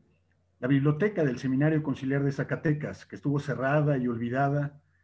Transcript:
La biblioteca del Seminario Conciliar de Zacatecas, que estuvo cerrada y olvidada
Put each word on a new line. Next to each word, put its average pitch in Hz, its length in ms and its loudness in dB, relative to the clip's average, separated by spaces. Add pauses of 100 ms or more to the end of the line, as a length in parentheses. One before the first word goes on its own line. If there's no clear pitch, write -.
(600)
La 123 80 -2
biblioteca 151 560 2
del 123 140 0
Seminario 147 440 2
Conciliar 139 400 -2
de 139 100 0
Zacatecas, 147 760 -4
que - 100 -16
estuvo 143 220 -2
cerrada 143 600 0
y 123 100 -2
olvidada 135 720 -2 (240)